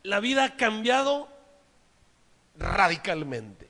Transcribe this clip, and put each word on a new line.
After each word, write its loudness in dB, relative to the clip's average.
la -2
vida 2
ha -4
cambiado 0
radicalmente. -2